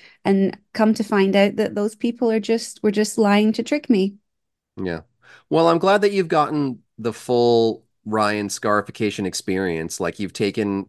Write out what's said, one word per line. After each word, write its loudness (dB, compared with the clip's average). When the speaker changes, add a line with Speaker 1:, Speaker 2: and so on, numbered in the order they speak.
Speaker 1:
and 2
come 2
to -2
find 2
out 4
that -2
those -4
people -2
are 0
just, -4
were 2
just -2
lying 4
to -4
trick -4
me. 2
Speaker 2:
Yeah. -6
Well, 4
I'm 2
glad 2
that 2
you've -2
gotten -2
the -6
full 2
Ryan -2
scarification -2
experience. -4
Like, -4
you've -8
taken -4